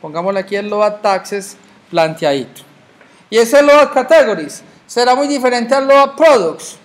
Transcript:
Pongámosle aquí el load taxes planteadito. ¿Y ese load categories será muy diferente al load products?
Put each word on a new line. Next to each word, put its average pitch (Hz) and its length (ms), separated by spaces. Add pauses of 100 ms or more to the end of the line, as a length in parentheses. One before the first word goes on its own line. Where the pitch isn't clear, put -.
Pongámosle 175 380
aquí 196 160
el 208 140
load 208 320
taxes 196 540 (340)
planteadito. 160 720 (680)
¿Y 214 80
ese 233 240
load 285 320
categories 254 720 (240)
será 247 280
muy 285 120
diferente 247 480
al 269 120
load 277 280
products? 220 680